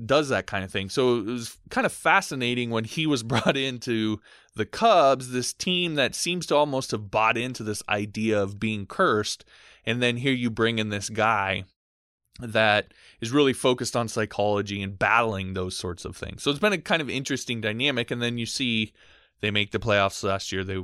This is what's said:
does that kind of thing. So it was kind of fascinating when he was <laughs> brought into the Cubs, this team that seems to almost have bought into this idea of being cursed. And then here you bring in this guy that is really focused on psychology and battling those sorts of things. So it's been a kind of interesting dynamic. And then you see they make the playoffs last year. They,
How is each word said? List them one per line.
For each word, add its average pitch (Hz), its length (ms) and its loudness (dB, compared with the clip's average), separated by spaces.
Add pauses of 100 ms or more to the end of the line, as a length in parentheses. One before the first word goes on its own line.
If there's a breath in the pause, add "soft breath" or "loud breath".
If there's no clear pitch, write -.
does 135 260 2
that 98 180 0
kind 98 160 -4
of 95 80 -8
thing. 98 180 -4
So 127 280 2
it 101 80 -4
was 117 320 -8 (120)
kind 247 160 0
of - 60 -2
fascinating 123 760 0
when 113 160 -2
he 156 200 -4
was 139 180 0
<laughs> - 0 -
brought 127 340 0
into 117 640 -2 (340 soft breath)
the 110 100 -2
Cubs, 139 680 4
this 123 220 -2
team 175 420 -2
that 131 200 0
seems 175 320 -4
to 156 80 2
almost 143 360 2
have 107 200 -6
bought 113 260 4
into 123 260 -6
this 104 260 -4
idea 107 520 0
of 98 180 -4
being 107 260 -4
cursed. 120 580 0 (420 loud breath)
And 120 160 0
then 120 160 2
here 135 160 0
you 123 160 0
bring 113 300 0
in 107 100 -2
this 101 200 -6
guy 104 540 2 (760)
that 110 540 2 (260 soft breath)
is 113 120 -6
really 139 220 4
focused 127 420 0
on 120 120 0
psychology 101 760 0
and 98 160 -8
battling 104 560 2
those 92 220 -4
sorts 90 300 -8
of - 100 -10
things. - 260 -12
So 143 80 0
it's 143 100 0
been 208 140 2
a 175 40 0
kind 170 240 0
of 127 80 -6
interesting 127 500 -4
dynamic. 120 520 -2
And 120 100 -6
then 120 160 -2
you 117 80 -4
see 113 480 -2 (480 soft breath)
they 107 100 0
make 104 200 0
the 104 80 -2
playoffs 101 440 2
last 98 280 -2
year. 95 120 -2
They, 95 200 -4